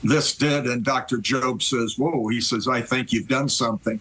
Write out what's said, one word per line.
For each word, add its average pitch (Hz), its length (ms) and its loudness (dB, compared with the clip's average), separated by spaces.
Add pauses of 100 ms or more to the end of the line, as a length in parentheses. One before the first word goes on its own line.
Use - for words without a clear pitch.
this 143 340 2
did, 143 300 2
and 123 180 -2
Doctor 127 340 0
Job 127 440 0
says, 117 360 -2
Whoa, 117 300 0
he 117 120 0
says, 113 280 -2
I 127 120 2
think 123 320 -2
you've 113 160 0
done 135 200 0
something. 113 520 -2